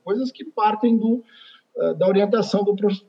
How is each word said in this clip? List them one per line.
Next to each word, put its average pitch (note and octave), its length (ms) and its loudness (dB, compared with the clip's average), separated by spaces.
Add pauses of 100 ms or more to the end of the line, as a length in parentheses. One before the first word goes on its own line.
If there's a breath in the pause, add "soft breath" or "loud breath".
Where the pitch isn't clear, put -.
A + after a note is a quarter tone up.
coisas B3 280 -4
que - 140 -18
partem A3 520 0
do, A3+ 260 0 (540 loud breath)
eh, E3 180 -2
da F3+ 120 0
orientação G3+ 560 2
do G3+ 120 0
prof-, G3 340 -2